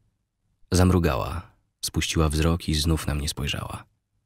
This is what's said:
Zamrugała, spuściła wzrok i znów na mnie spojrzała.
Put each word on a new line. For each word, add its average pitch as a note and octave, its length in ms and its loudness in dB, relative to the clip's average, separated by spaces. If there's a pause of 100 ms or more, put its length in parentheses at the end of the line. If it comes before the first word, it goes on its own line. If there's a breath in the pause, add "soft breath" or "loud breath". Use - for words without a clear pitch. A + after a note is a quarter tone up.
(720)
Zamrugała, E2+ 800 2 (300)
spuściła - 480 0
wzrok D#2 400 0
i D#2+ 60 0
znów D2+ 320 0
na C#2+ 80 -2
mnie D2 140 -4
spojrzała. - 560 -8 (420)